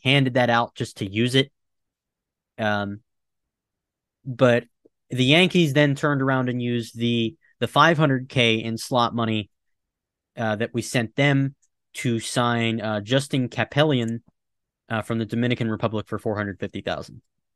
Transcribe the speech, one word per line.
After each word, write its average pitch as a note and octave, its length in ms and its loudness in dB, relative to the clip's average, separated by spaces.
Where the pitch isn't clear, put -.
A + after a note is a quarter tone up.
handed C3 300 2
that B2 160 2
out A#2 260 0
just - 220 -8
to G2 120 -6
use A#2 240 -2
it. C3+ 160 2
Um, G#2 420 -4
but A#2+ 420 2
the B2+ 140 0
Yankees E3 480 4
then C#3+ 240 2
turned C#3+ 260 0
around C3 260 0
and B2 140 -4
used A#2+ 340 -4
the, A#2 380 0
the A#2 80 -4
five D3+ 320 4
hundred C3+ 300 2
K A#2 340 4
in A2+ 160 -6
slot A#2+ 380 0
money, A2 340 -2
uh, A2 180 -2
that A2 180 -4
we A#2 100 -4
sent A#2 340 -4
them C#3 400 2
to A#2 260 -2
sign, A#2 600 0
uh, G#2+ 200 -4
Justin B2+ 480 -2
Capellion, A#2+ 720 0
uh, A2 140 -4
from A2+ 160 -4
the A2+ 60 -2
Dominican A#2 440 -2
Republic G#2+ 380 -4
for G#2+ 120 -8
four G#2+ 180 -4
hundred G2+ 240 -6
fifty G2 200 -8
thousand. F2+ 420 -8